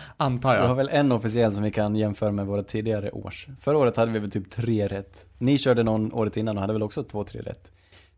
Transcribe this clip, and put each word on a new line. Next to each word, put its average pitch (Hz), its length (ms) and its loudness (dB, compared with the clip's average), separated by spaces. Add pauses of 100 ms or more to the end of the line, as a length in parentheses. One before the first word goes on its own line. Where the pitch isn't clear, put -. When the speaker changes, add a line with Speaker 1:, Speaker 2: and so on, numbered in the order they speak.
(160)
Speaker 1:
antar 127 380 2
jag. 98 80 4
Speaker 2:
Vi 120 60 4
har 127 60 4
väl 135 180 0
en 143 200 4
officiell 113 400 2
som 101 100 -2
vi 107 80 0
kan 104 260 0
jämföra 107 360 0
med 101 140 -2
våra 101 160 -2
tidigare 107 480 -4
års. - 360 -12 (140)
Förra 151 180 2
året 120 180 4
hade 113 160 2
vi 110 60 0
väl 104 120 -6
typ 95 200 -6
tre 113 380 0
rätt. - 380 -10 (120)
Ni 135 200 4
körde 120 240 4
någon 110 300 0
året 107 240 -2
innan 107 200 -2
och 98 40 -4
hade 98 120 -2
väl 110 100 -2
också 107 220 -6
två, 104 200 -6
tre - 160 -14
rätt. - 320 -14 (460)